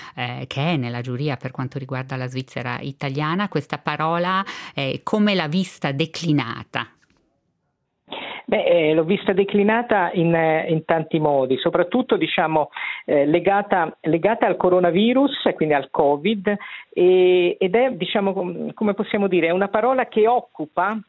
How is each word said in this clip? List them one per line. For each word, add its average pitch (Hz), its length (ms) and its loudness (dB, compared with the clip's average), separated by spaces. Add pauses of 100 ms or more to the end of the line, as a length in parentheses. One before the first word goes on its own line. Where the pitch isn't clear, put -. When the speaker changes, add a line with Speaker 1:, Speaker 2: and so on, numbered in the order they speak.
(160)
Speaker 1:
eh, 123 320 -8
che - 140 -6 (120)
è - 40 0
nella 123 240 -4
giuria 127 360 -4
per 127 140 -10
quanto 131 280 -8
riguarda 131 380 -8
la 127 100 -6
Svizzera 127 540 -8
italiana, 151 640 -4
questa 147 300 -4
parola, 170 640 -2 (300)
eh, 135 300 -2
come 208 300 2
l'ha 170 140 0
vista 170 460 -2
declinata? 139 920 -2 (1600)
Speaker 2:
Beh, 202 160 0 (260)
eh, 156 40 4
l'ho 160 120 4
vista 196 280 0
declinata 202 800 2
in, 170 220 2
eh, 160 340 2
in 160 160 0
tanti 165 340 0
modi, 135 380 2
soprattutto, 175 580 0
diciamo, 160 540 0 (360)
eh, 143 200 2
legata, 175 760 2
legata 180 440 2
al 185 100 2
coronavirus, 196 1000 2
quindi 156 180 0
al 139 160 0
covid, 180 640 0 (380)
e, 180 680 4
ed 185 160 0
è, 254 180 2
diciamo, 196 400 -2
com-, 175 400 -8
come 208 200 -2
possiamo 202 340 -2
dire, 175 200 2
è 165 40 0
una 185 180 0
parola 240 380 2
che 214 200 2
occupa 208 800 -2